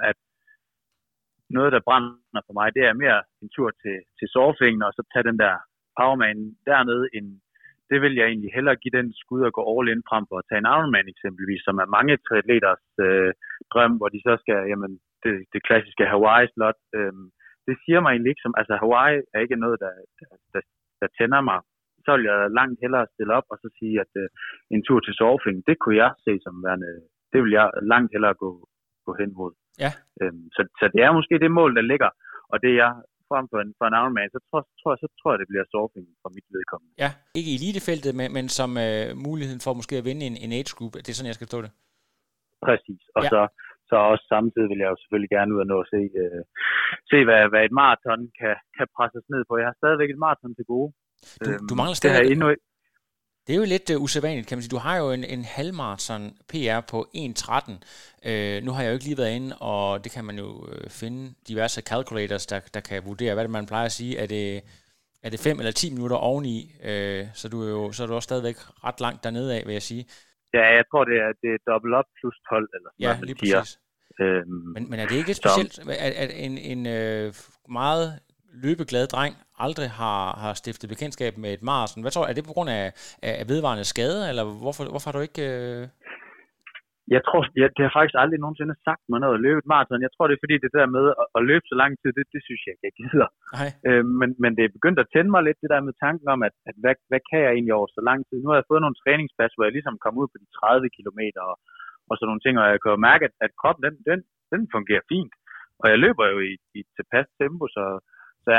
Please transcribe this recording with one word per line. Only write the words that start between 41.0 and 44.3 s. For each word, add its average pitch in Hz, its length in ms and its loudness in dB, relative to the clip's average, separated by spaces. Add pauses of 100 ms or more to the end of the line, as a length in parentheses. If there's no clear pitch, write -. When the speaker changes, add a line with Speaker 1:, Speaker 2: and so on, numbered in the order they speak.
Speaker 2:
det - 40 -14
er 113 80 -8
sådan, 123 140 -8
jeg 110 60 -10
skal 113 100 -14
forstå 120 180 -8
det. 107 60 -16 (960)
Speaker 1:
Præcis, 107 340 0 (160)
og 107 60 2
Speaker 2:
Ja. - 100 0
Speaker 1:
så, 104 80 6 (480)
så 117 60 2 (160)
også 110 220 2